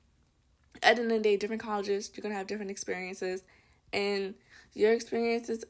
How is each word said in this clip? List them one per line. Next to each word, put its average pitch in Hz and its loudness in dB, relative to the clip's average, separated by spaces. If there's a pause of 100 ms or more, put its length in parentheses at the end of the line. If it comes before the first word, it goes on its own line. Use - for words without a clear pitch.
(840)
at 226 8
the 240 -2
end 226 2
of 226 4
the 214 0
day, 208 6
different 214 -4
colleges, 208 -2
you're - -14
gonna 208 -4
have 196 -8
different 202 -6
experiences, 185 -6 (500)
and 202 -2 (380)
your 214 6
experiences 233 0